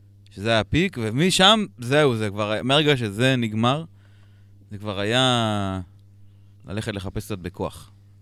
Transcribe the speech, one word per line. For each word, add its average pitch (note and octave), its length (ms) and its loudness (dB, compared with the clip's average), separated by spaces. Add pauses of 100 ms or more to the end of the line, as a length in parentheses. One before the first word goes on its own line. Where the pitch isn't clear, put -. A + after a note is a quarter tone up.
(300)
שזה G2+ 200 -4
היה A2+ 100 4
הפיק, E3 400 0
ומשם, F#3 640 4 (140)
זהו, C3 380 4
זה G#2+ 140 -2
כבר, G#2 320 -2
מהרגע D3 340 2
שזה B2 400 0
נגמר, A#2+ 480 0 (880)
זה G#2 80 -14
כבר G2+ 220 -8
היה G#2+ 800 0 (840)
ללכת G#2+ 280 -8
לחפש G2 300 -8
קצת G#2 140 -10
בכוח, F2+ 540 -10 (300)